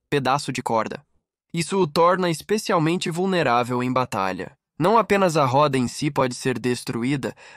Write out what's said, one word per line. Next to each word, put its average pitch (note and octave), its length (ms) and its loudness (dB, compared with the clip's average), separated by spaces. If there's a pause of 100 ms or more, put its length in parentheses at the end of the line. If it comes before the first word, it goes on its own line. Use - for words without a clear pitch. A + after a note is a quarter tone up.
(100)
pedaço C#3+ 420 0
de B2 100 -6
corda. A2 400 -2 (480)
Isso E3+ 300 -2
o F3+ 60 2
torna F3 420 2
especialmente F3 800 0
vulnerável B2+ 720 0
em B2+ 80 -2
batalha. F#2+ 640 -2 (240)
Não G3 200 4
apenas G3 380 2
a D3 100 4
roda C3+ 320 2
em B2 100 0
si D3 220 -4
pode C3 240 0
ser B2+ 240 -4
destruída, B2 760 -4 (220)